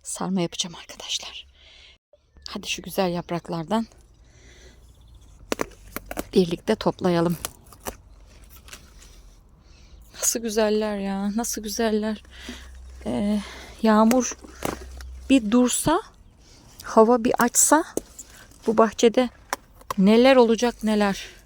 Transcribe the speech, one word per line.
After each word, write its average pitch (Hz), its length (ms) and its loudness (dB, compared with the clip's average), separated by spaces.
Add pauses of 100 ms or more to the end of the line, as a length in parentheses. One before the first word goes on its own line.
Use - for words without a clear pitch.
sarma 185 380 -6
yapacağım 170 340 -6
arkadaşlar. - 720 -14 (1000)
Hadi 196 200 -12
şu - 140 -8
güzel 180 300 -4
yapraklardan 175 760 -6 (2500)
birlikte 180 400 0
toplayalım. 175 640 -2 (2750)
Nasıl - 260 -4
güzeller 214 580 -2
ya, 196 380 -4
nasıl 233 260 -6
güzeller. 214 600 -4 (840)
Ee, 214 340 -2 (420)
yağmur 226 540 4 (920)
bir 226 200 4
dursa, 247 520 0 (800)
hava 226 420 4
bir 254 140 0
açsa 294 460 2 (840)
bu 220 120 0
bahçede 226 500 2 (720)
neler 233 380 6
olacak 233 480 2
neler. 208 400 0 (220)